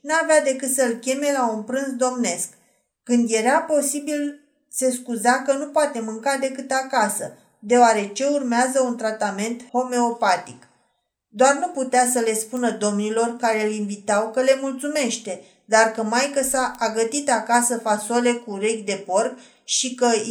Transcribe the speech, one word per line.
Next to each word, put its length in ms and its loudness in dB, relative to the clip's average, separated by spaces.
n-avea 420 2
decât 280 -2
să-l 220 0
cheme 400 -2
la 160 0
un 140 -4
prânz 340 -4
domnesc. 520 -2
Când 280 2
era 300 2
posibil, 800 -2
se 220 0
scuza 520 0
că 100 0
nu 140 -4
poate 340 0
mânca 360 -2
decât 340 -4
acasă, 680 -2
deoarece 640 4
urmează 560 0
un 160 0
tratament 720 -4
homeopatic. 1000 -2
Doar 300 4
nu 80 -2
putea 460 0
să 60 0
le 160 2
spună 360 -2
domnilor 720 0
care 260 0
îl 60 0
invitau 580 -2
că 100 -2
le 200 4
mulțumește, 840 -4
dar 240 4
că 100 -4
maică 400 0
sa 360 -2
a 100 0
gătit 420 -2
acasă 480 2
fasole 540 0
cu 180 -8
urechi 320 -2
de 240 -4
porc 320 0
și 300 -4
că 160 2